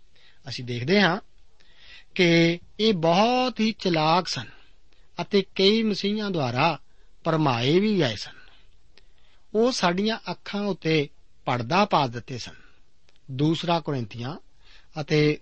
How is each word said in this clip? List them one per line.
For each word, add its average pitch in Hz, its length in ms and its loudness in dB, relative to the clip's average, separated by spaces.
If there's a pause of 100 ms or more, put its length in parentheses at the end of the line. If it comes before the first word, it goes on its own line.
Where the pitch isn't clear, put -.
(500)
ਅਸੀਂ 131 140 -10
ਦੇਖਦੇ 123 380 0
ਹਾਂ 180 160 2 (960)
ਕਿ 170 440 4 (200)
ਇਹ 214 140 2
ਬਹੁਤ 220 640 2
ਹੀ 220 120 0
ਚਲਾਕ 165 560 2
ਸਨ 127 180 -8 (760)
ਅਤੇ 196 200 0 (140)
ਕਈ 214 280 4
ਮਸੀਹਾਂ 208 480 -4
ਦੁਆਰਾ 143 480 0 (440)
ਭਰਮਾਏ 151 560 2
ਵੀ 208 200 0
ਗਏ 120 160 0
ਸਨ। - 260 -14 (1120)
ਉਹ 233 180 2
ਸਾਡੀਆਂ 202 460 -2 (140)
ਅੱਖਾਂ - 300 -8
ਉੱਤੇ 160 480 -2 (360)
ਪਰਦਾ 131 400 0
ਪਾ 156 220 2
ਦਿੱਤੇ 120 300 -10
ਸਨ। - 180 -14 (760)
ਦੂਸਰਾ 160 480 0
ਕੁਰਿੰਥੀਆਂ 131 560 -8 (640)
ਅਤੇ 151 400 2